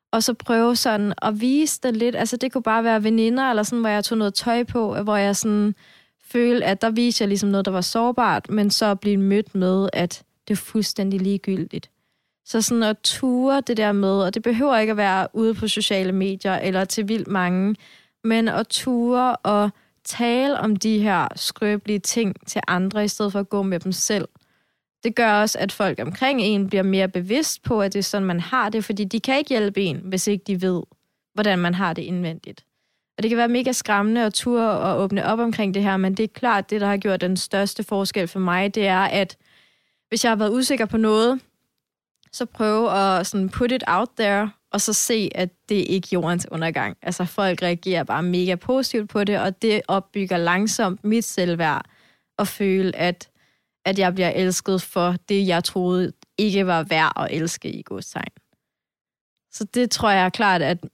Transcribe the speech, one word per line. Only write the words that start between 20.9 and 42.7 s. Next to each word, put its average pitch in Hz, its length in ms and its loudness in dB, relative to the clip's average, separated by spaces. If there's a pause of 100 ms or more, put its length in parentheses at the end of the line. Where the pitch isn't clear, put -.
her 196 380 2
skrøbelige 208 600 -2
ting - 480 -2
til - 220 -6
andre, 190 360 0
i 208 40 0
stedet 202 240 -2
for 202 80 -2
at 196 80 -4
gå 202 140 -2
med 190 180 -2
dem 190 120 -4
selv. 196 360 -2 (760)
Det 226 100 -2
gør 226 180 4
også, 208 260 2
at 196 140 -4
folk 190 280 -2
omkring 247 400 -2
en 196 280 2
bliver 196 140 0
mere 190 260 2
bevidst 196 540 -2
på, 220 200 0
at 196 100 0
det 202 60 -2
er 196 40 -2
sådan, 196 240 -2
man 175 140 0
har 214 280 0
det, 214 160 -2
fordi 208 200 -4
de 202 160 -4
kan 269 180 0
ikke 302 100 -2
hjælpe 202 340 0
en, 165 220 -2
hvis 185 220 -4
ikke 202 200 0
de 185 160 -2
ved, 185 200 0 (520)
hvordan 202 240 2
man 175 160 0
har 180 180 -2
det 165 100 -6
indvendigt. 175 600 -8 (520)
Og - 60 -8
det 220 60 2
kan 233 100 2
være 233 100 4
mega 247 240 2
skræmmende 220 520 2
at 208 100 0
ture 233 360 2
og 190 320 0
åbne 196 240 0
op 220 120 0
omkring 220 360 0
det 196 80 0
her, 196 140 2
men 190 180 0
det 226 100 0
er 214 100 -2
klart, 214 360 0
det, 208 100 -2
der 202 60 0
har 202 100 2
gjort 196 240 0
den 185 160 0
største 202 480 -2
forskel 196 440 -2
for 190 120 -6
mig, 185 340 0
det 208 120 0
er, 185 140 2
at 190 360 0 (720)
hvis 226 160 -2
jeg 240 60 4
har 220 60 2
været 208 160 0
usikker 254 340 0
på 226 100 -2
noget, 220 440 4 (920)
så - 140 -6
prøve 214 460 0